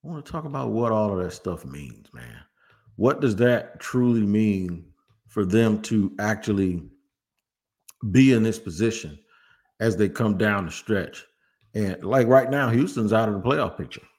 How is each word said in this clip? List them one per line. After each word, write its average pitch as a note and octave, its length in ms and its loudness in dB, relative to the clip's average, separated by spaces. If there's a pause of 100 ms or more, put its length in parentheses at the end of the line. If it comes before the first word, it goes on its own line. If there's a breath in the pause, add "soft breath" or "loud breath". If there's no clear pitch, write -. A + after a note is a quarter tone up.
I C#3+ 40 -16
wanna D#3+ 140 -12
talk D#3 240 -10
about C#3 240 -6
what A2+ 220 0
all G#2+ 260 0
of F2+ 60 -2
that F2 80 -6
stuff - 340 -8
means, C2 480 -16
man. A#1 300 -20 (540 soft breath)
What - 240 2
does A#2 160 2
that A#2+ 420 2
truly B2 420 0
mean G2 640 0 (420)
for G#2 160 -4
them G#2+ 380 2
to G2+ 380 -2
actually G2 680 -2 (1200)
be C3 220 8
in A2+ 100 4
this A2 160 0
position E2+ 580 -4 (640 soft breath)
as A2 180 0
they G2+ 100 2
come G#2 300 0
down G2+ 280 0
the D#2+ 60 -10
stretch? - 540 -6 (480)
And, G#2 320 -4
like, C3+ 220 2
right C3 220 6
now, C#3 200 0
Houston's A2+ 420 0
out A2 160 2
of G#2 60 -2
the F#2+ 80 -6
playoff B2+ 360 -2
picture. - 280 -14 (140)